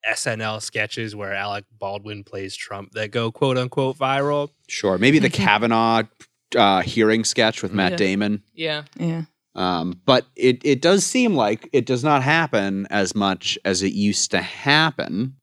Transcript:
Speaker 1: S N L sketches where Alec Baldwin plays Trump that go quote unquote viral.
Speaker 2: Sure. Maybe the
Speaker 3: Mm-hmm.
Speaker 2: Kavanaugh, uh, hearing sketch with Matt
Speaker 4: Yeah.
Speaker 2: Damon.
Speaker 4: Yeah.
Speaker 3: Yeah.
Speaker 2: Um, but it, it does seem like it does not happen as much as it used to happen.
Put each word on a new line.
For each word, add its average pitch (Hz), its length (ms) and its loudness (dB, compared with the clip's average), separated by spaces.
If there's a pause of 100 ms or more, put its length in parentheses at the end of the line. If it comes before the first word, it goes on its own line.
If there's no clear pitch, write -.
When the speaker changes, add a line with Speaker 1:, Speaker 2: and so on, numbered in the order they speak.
Speaker 1:
S 110 220 -4
N 110 140 -4
L 110 200 -6
sketches 107 540 -6
where 98 200 -8
Alec 101 300 -6 (140)
Baldwin 101 460 -10
plays 98 320 -10
Trump 98 360 -12
that 107 180 -6
go 117 220 -2
quote 131 260 0
unquote 131 400 -4
viral. 143 520 -2 (180)
Speaker 2:
Sure. 95 280 0
Maybe 131 220 6
the - 100 4
Speaker 3:
Mm-hmm. - 160 -2
Speaker 2:
Kavanaugh, 113 580 4 (540)
uh, 98 260 4
hearing 110 420 2
sketch 113 380 0
with 95 100 -6
Matt 95 200 0
Speaker 4:
Yeah. 87 60 -4
Speaker 2:
Damon. 101 440 0 (120)
Speaker 4:
Yeah. 151 300 -6 (140)
Speaker 3:
Yeah. 165 240 -4 (320)
Speaker 2:
Um, 90 520 -4
but 127 180 4 (120)
it, 127 280 2
it 135 160 2
does 185 240 2
seem 240 300 0
like 113 380 0
it 127 120 2
does 127 200 -2
not 147 180 4
happen 113 680 0
as 98 240 0
much 98 500 -2
as 95 180 0
it 92 100 0
used 101 380 0
to 92 100 0
happen. 135 1040 -2